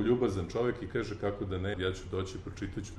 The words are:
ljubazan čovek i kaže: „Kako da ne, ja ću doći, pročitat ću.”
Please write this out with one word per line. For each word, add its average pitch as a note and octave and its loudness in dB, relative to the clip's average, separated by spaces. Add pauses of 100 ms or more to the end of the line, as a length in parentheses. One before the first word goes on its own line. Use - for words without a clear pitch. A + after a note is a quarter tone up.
ljubazan A2 4
čovek A#2 2
i G2 -4
kaže: G#2 -2
„Kako G2+ 0
da F#2 -2
ne, G2 0
ja F#2 2
ću - -6
doći, F#2+ -2
pročitat - -4
ću.” - -10